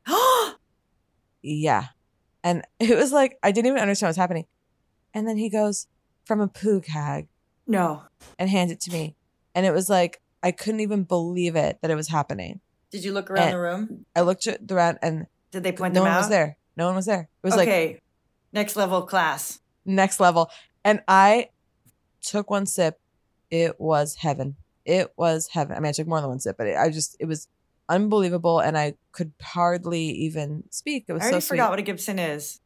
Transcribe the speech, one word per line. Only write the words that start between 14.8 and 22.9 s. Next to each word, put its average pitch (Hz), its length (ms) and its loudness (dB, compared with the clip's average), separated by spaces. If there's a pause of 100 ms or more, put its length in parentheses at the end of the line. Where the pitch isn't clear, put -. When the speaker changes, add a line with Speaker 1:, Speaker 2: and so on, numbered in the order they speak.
Speaker 2:
and 160 240 -2 (260)
Speaker 1:
Did 185 100 -6
they 185 100 -2
point 180 220 -2
Speaker 2:
no 185 80 4
Speaker 1:
them 190 80 4
Speaker 2:
one 170 60 2
was 196 100 2
Speaker 1:
out? 214 40 -2
Speaker 2:
there. 151 260 2 (200)
No 165 100 0
one 185 100 0
was 185 100 -4
there. 185 220 -2 (140)
It 185 40 -4
was 190 100 2
like 262 120 6
Speaker 1:
Okay. 165 320 0 (520)
Next 208 240 -4
level 185 260 0
class. 175 580 -2 (260)
Speaker 2:
Next 190 340 2
level. 170 300 4 (340)
And 208 240 4
I 202 420 6 (720)
took 202 280 -4
one 202 160 0
sip. 160 320 0 (520)